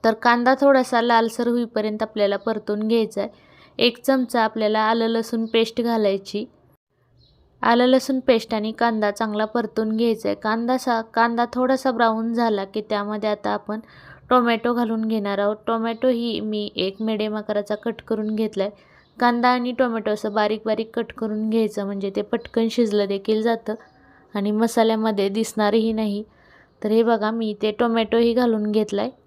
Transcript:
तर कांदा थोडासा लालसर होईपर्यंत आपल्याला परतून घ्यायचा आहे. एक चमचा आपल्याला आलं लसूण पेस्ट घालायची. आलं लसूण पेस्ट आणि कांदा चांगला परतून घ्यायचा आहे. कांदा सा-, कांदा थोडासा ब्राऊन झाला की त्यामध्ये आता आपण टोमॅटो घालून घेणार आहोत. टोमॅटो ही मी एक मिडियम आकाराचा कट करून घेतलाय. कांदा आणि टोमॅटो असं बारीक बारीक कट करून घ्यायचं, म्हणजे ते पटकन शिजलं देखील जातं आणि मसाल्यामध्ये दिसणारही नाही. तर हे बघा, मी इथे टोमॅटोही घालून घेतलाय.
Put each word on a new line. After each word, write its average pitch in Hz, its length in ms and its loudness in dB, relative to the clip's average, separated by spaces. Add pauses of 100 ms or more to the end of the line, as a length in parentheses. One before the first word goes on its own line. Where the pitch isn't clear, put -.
तर 226 100 4
कांदा 240 480 2
थोडासा 262 400 4
लालसर 233 460 2
होईपर्यंत 226 560 -2
आपल्याला 202 340 0
परतून 214 500 -4
घ्यायचा 220 340 0
आहे. 220 80 -6 (480)
एक 233 280 0
चमचा 247 380 2
आपल्याला 220 360 0
आलं 226 280 2
लसूण 226 380 -2
पेस्ट 226 360 0
घालायची. 208 640 -2 (1160)
आलं 240 240 4
लसूण 262 340 2
पेस्ट 226 340 2
आणि 220 180 -4
कांदा 220 400 0
चांगला 214 340 -2
परतून 220 520 -2
घ्यायचा 220 320 0
आहे. 202 60 -2
कांदा 233 420 -2
सा-, 233 240 -2 (120)
कांदा 233 400 2
थोडासा 254 380 0
ब्राऊन 226 420 0
झाला 220 320 0
की 202 160 -8
त्यामध्ये 208 480 -4
आता 208 200 -2
आपण 208 300 -4 (500)
टोमॅटो 240 440 2
घालून 226 320 -2
घेणार 202 320 -2
आहोत. 202 180 0 (120)
टोमॅटो 226 400 -2
ही 233 320 0
मी 214 360 -6
एक 196 260 -4
मिडियम 214 340 -2
आकाराचा 208 400 -4
कट 226 260 -8
करून 214 340 -4
घेतलाय. 214 340 -2 (500)
कांदा 240 300 4
आणि 247 220 0
टोमॅटो 226 400 0
असं 208 220 -4
बारीक 214 320 0
बारीक 220 300 -4
कट 233 160 -4
करून 220 380 -4
घ्यायचं, 214 360 0
म्हणजे 196 300 -6
ते 208 60 -2
पटकन 226 500 -2
शिजलं 208 340 2
देखील 196 360 -2
जातं 226 340 -2 (600)
आणि 202 160 -2
मसाल्यामध्ये 220 800 2
दिसणारही 220 640 0
नाही. 214 300 -4 (600)
तर 214 80 0
हे 226 120 4
बघा, 220 280 2
मी 226 180 -4
इथे 208 220 -2
टोमॅटोही 233 640 2
घालून 220 380 0
घेतलाय. 214 380 0 (180)